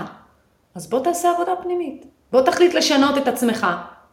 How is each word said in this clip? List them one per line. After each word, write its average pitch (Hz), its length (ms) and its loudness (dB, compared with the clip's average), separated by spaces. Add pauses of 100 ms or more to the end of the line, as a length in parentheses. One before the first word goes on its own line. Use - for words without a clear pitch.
(760)
אז 165 160 -14
בוא 254 140 -2
תעשה 349 260 0
עבודה 349 220 -2 (100)
פנימית. 349 440 -6 (260)
בוא 247 100 4
תחליט 349 320 4
לשנות 285 440 2
את 262 100 -2
עצמך, 226 380 0 (460)